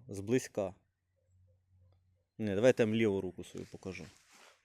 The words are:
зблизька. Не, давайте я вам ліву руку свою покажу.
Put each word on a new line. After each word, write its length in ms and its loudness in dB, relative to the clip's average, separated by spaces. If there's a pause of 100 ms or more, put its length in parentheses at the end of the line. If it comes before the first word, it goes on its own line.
зблизька. 640 -2 (1600)
Не, 180 -2
давайте 280 6
я 40 4
вам 80 0
ліву 260 2
руку 220 -8
свою 220 -12
покажу. 400 -12 (600)